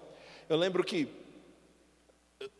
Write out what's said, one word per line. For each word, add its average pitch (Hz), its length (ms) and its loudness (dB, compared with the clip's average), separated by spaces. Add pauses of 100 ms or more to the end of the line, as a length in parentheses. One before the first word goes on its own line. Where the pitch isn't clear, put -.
(480)
Eu 160 80 4
lembro 180 260 4
que 165 260 0 (1300)
eu - 180 -14